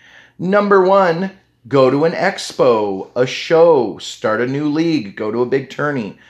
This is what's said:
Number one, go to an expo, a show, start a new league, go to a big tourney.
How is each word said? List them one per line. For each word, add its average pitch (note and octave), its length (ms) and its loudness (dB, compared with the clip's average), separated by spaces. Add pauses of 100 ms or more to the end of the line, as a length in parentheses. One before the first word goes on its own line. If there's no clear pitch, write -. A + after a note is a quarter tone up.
(380)
Number G3+ 460 2
one, F#3+ 480 2 (360)
go C3 220 4
to C#3+ 160 2
an F3 80 0
expo, A2 1000 -2
a B2+ 100 0
show, D#3+ 720 2
start A2+ 440 -4
a B2 60 -2
new C#3+ 200 -4
league, D3 480 -2
go G#2+ 160 -6
to A#2+ 100 -2
a B2 60 0
big C3 240 -4
tourney. C#3+ 480 -6 (100)